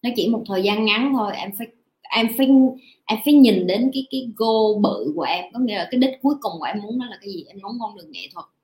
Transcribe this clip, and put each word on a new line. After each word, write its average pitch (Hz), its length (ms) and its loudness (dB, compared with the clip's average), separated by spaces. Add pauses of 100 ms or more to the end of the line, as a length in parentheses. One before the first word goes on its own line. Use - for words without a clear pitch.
nó 240 140 -2
chỉ 190 120 0
một 226 180 0
thời 190 160 -2
gian 208 220 0
ngắn 226 320 2
thôi. 208 200 -2
Em 202 220 -10
phải, 233 80 -12 (360)
em 226 260 -2 (100)
phải, 262 100 4 (560)
em 220 200 -4
phải 294 100 6
nhìn 208 320 8
đến 226 280 0
cái, 262 160 -4
cái 254 260 -6
goal 220 440 2
bự 147 340 -2
của 160 80 -6
em, 175 300 -4
có 233 80 -10
nghĩa 208 180 -2
là 170 120 -6
cái 254 100 0
đích 262 220 0
cuối 285 180 2
cùng 185 180 -6
của 147 60 -10
em 202 180 -6
muốn 226 160 -8
nó 240 80 -8
là 202 140 -18
cái 202 100 -14
gì. 170 180 -12
Em 196 140 -20
muốn 208 180 -12
con 208 160 -12
đường 160 160 -20
nghệ - 220 -18
thuật 165 120 -16 (180)